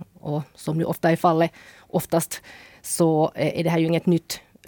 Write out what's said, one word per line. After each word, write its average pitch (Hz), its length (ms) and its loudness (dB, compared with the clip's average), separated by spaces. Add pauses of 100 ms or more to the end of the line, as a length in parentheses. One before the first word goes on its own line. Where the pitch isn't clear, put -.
(200)
och 151 220 -4 (140)
som 156 220 -4
nu 160 80 0
ofta 165 260 0
är 165 40 4
fallet, 165 360 2 (280)
oftast - 600 -4 (400)
så 160 540 2
är 156 280 -2
det 165 60 0
här 170 100 0
ju 165 80 2
inget 165 180 0
nytt - 340 0 (280)